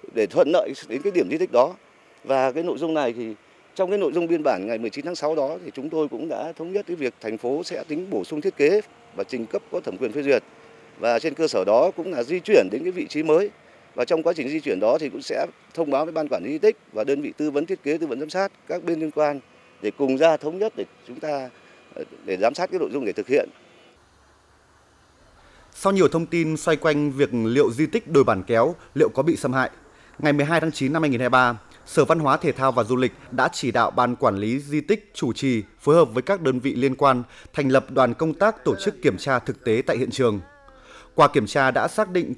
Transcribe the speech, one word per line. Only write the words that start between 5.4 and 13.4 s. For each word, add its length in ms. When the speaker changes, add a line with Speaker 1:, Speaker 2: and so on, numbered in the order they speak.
Speaker 1:
thì 100
chúng 160
tôi 180
cũng 200
đã 280
thống 160
nhất 160
cái 80
việc 240
thành 180
phố 260
sẽ 240
tính 220
bổ 140
sung 160
thiết 160
kế 240
và 80
trình 220
cấp 160
có 80
thẩm 160
quyền 160
phê 100
duyệt. 200
Và 200
trên 160
cơ 140
sở 160
đó 320
cũng 160
là 100
di 180
chuyển 300
đến 120
cái 100
vị 160
trí 140
mới. 280